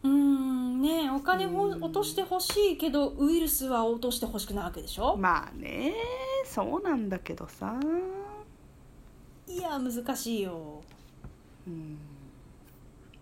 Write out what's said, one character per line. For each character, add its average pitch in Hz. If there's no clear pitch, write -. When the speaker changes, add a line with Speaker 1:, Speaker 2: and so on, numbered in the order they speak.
Speaker 1:
う 269
ん、 262
ね 311
え、 269
お 277
金 370
ほ-、 381
Speaker 2:
う 392
ん。 330
Speaker 1:
落 330
と 403
し -
て 392
ほ 370
し -
い 294
け 320
ど、 277
ウ 285
イ 339
ル 320
ス 262
は 240
落 233
と 247
し 240
て -
ほ 220
し 202
く -
な 202
い -
わ 175
け -
で -
し -
ょ？ 254
Speaker 2:
ま 180
あ -
ね、 -
そ 226
う 403
な 359
ん 214
だ 185
け -
ど -
さ。 208
Speaker 1:
い 359
や、 330
難 247
し 233
い 202
よ。 160
Speaker 2:
う 180
ん。 156